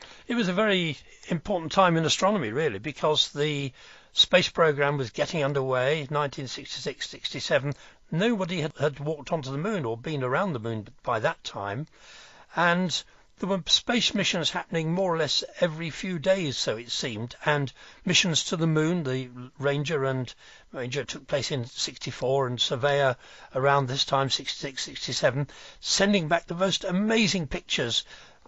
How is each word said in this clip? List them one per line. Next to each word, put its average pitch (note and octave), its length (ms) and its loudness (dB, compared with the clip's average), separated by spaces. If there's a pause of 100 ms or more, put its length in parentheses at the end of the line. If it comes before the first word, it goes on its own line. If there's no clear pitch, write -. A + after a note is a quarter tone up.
(280)
It B3 80 -2
was A#3 120 2
a F#3 60 0
very F#3 440 2 (320)
important E3+ 420 -2
time F3+ 260 6
in E3 80 2
astronomy, E3+ 460 2
really, B2 280 0
because D3+ 520 0
the C#3+ 400 -2 (400)
space - 380 4
program D3 480 4
was B2+ 120 -2
getting D3 340 0
underway, C3+ 680 2
nineteen D3 380 -2
sixty-six, - 640 -8
sixty-seven. C#3+ 640 -2 (380)
Nobody F#3 500 0
had, D3 180 -2
had C#3 200 0
walked D3 320 -6
onto C#3 200 -2
the C#3 60 -4
moon F3+ 280 -2
or A2+ 120 -2
been C#3 260 -4
around D#3 300 0
the B2 60 -4
moon G#2+ 280 -4 (160)
by A#2 160 -2
that D3 240 -2
time. G#2+ 440 -6 (680)
And F3 480 2 (360)
there F#3 100 -4
were F#3 160 -2
space - 480 2
missions F3+ 380 0
happening E3 420 -2
more F#3 200 2
or D#3+ 40 2
less D3+ 260 0 (160)
every E3 300 0
few F#3 300 -6
days, F3 380 2
so A2+ 200 -2
it A#2+ 140 -12
seemed, A#2 440 -6 (100)
and D3 260 2 (340)
missions F3 400 2
to F#3+ 120 -2
the D#3+ 100 2
moon, D#3+ 360 2
the C3 260 -4 (300)
Ranger C#3+ 460 0
and C3 280 -2 (380)
Ranger B2+ 320 -4
took - 240 -12
place C#3 240 0
in C3 140 -2
sixty-four C3+ 800 -2
and B2 140 -4
Surveyor C#3 560 2 (380)
around C#3 320 4
this C3 180 -2
time, C3+ 240 2
sixty-six, - 540 -6
sixty-seven, C#3 640 -2 (320)
sending G3 480 2
back E3+ 200 0
the F3 80 -6
most F#3 280 0
amazing G3 640 2
pictures - 560 -2 (440)